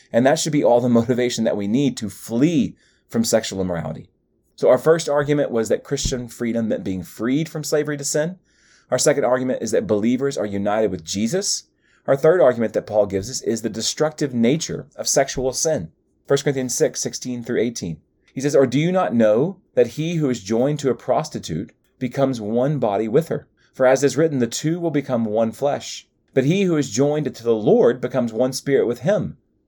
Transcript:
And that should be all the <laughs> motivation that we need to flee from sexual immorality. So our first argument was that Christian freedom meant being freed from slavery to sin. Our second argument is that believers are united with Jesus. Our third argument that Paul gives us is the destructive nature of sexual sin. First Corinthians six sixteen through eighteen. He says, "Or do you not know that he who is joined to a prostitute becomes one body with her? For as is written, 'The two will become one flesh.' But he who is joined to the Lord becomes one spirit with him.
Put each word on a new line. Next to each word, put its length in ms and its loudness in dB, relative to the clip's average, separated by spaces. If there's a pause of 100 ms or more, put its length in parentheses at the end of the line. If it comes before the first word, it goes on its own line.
(120)
And 140 4
that 140 4
should 120 -4
be 120 2
all 180 4
the 80 2
<laughs> 100 6
motivation 460 0
that 100 0
we 120 -4
need 300 2
to 120 -8
flee 640 0 (320)
from 160 0
sexual 380 0
immorality. 480 -6 (480)
So 120 2
our 80 6
first 300 2
argument 440 0
was 180 -2
that 160 -6
Christian 420 -4
freedom 400 -4
meant 160 -2
being 200 -6
freed 440 -4
from 160 -8
slavery 320 -4
to 80 -10
sin. 340 -4 (540)
Our 80 0
second 240 2
argument 380 0
is 100 -6
that 160 0
believers 500 0
are 100 -2
united 420 0
with 160 -8
Jesus. 600 -4 (420)
Our 100 2
third 240 4
argument 320 2
that 140 -2
Paul 180 2
gives 240 -4
us 140 -8
is 180 -2
the 80 -4
destructive 640 -2
nature 640 0
of 120 -10
sexual 460 0
sin. 380 -2 (360)
First 160 2
Corinthians 320 -2
six 240 0
sixteen 440 -8
through 160 -2
eighteen. 420 -4 (320)
He 80 -8
says, 140 0
"Or 120 6
do 120 0
you 120 0
not 240 0
know 460 2 (120)
that 140 4
he 280 -4
who 140 0
is 140 -4
joined 360 0
to 120 0
a 40 -2
prostitute 760 -4 (260)
becomes 420 -2
one 380 0
body 300 0
with 220 0
her? 180 -6 (260)
For 120 2
as 180 4
is 140 2
written, 220 2
'The 80 0
two 320 -4
will 120 -4
become 340 -2
one 260 0
flesh.' 560 -6 (260)
But 120 2
he 180 2
who 140 2
is 140 -2
joined 420 0
to 100 -16
the 120 2
Lord 460 4
becomes 320 -2
one 200 0
spirit 320 2
with 140 -2
him. 380 -2 (300)